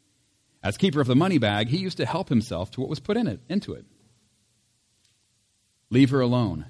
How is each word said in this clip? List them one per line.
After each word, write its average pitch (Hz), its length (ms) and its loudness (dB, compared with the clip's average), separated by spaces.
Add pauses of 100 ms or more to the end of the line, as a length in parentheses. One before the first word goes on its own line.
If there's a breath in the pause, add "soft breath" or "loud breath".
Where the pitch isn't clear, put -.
(640)
As 98 120 -2
keeper 165 260 0
of 120 60 0
the 123 80 2
money 175 220 4
bag, 107 320 2
he 147 80 0
used 185 200 -6
to 147 80 -2
help 175 240 -4
himself 101 420 -2
to 127 100 -8
what 139 80 -6
was 151 100 -6
put 208 160 -4
in 233 120 -2
it, 101 200 -6
into - 260 -4
it. - 120 -16 (2000)
"Leave 127 200 6
her 135 120 2
alone," 117 480 0